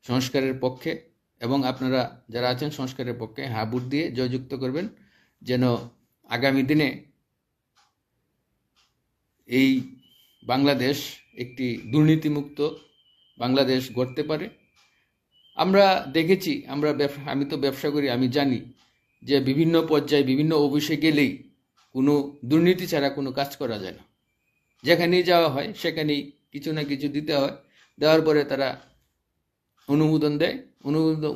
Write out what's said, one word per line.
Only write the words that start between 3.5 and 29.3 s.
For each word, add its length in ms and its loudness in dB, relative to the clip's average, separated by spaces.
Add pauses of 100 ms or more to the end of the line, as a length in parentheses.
হা 120 -4
ভোট 260 -4
দিয়ে 140 -2 (120)
জয়যুক্ত 340 -4 (100)
করবেন, 240 -4 (560)
যেন 220 0 (680)
আগামী 340 0
দিনে 260 2 (2500)
এই 200 4 (760)
বাংলাদেশ 540 2 (460)
একটি 240 -6 (240)
দুর্নীতিমুক্ত 680 2 (800)
বাংলাদেশ 440 2 (160)
গড়তে 260 -2
পারে। 220 -4 (1120)
আমরা 280 6 (280)
দেখেছি, 400 2 (200)
আমরা 200 0
ব্যব-, 300 -2 (100)
আমি 120 0
তো 120 -6
ব্যবসা 380 -2
করি, 140 0
আমি 180 0 (100)
জানি 220 2 (640)
যে 120 2 (140)
বিভিন্ন 260 2 (120)
পর্যায়ে 440 2
বিভিন্ন 200 2 (140)
অফিসে 320 0
গেলেই 340 2 (640)
কোনো 180 2 (320)
দুর্নীতি 420 2
ছাড়া 300 0
কোনো 140 -4
কাজ 180 -4 (120)
করা 220 -4
যায় 160 -10
না। 40 -20 (800)
যেখানেই 400 2
যাওয়া 300 4
হয় 160 -4 (120)
সেখানেই 400 -2 (300)
কিছু 220 -10
না 100 -4
কিছু 320 -4
দিতে 200 -4
হয়, 200 0 (440)
দেওয়ার 280 6
পরে 140 4 (100)
তারা 180 -2 (1200)